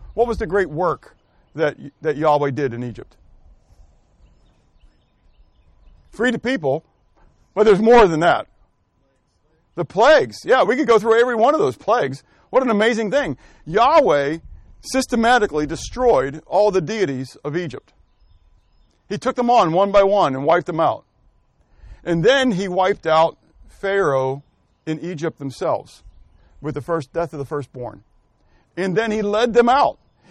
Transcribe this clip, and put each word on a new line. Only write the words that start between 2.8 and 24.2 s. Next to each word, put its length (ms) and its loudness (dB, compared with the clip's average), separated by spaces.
Egypt? 320 -16
Free 200 -2
the 80 -4
people, 460 -4
but 100 2
there's 160 4
more 260 8
than 140 0
that. 260 2
The 120 -6
plagues. 580 2
Yeah, 200 2
we 120 0
could 100 -2
go 120 4
through 200 2
every 160 2
one 200 2
of 60 -2
those 160 0
plagues. 460 -2
What 120 2
an 60 -2
amazing 420 0
thing. 280 -2
Yahweh 720 2
systematically 840 0
destroyed 800 -2
all 260 2
the 120 -2
deities 600 -6
of 140 -6
Egypt. 380 -10
He 80 -6
took 200 -4
them 120 -2
on 240 4
one 180 2
by 120 4
one 320 2
and 100 -8
wiped 220 2
them 140 -6
out. 240 0
And 180 -2
then 300 2
he 160 -4
wiped 380 -2
out 320 2
Pharaoh 720 -2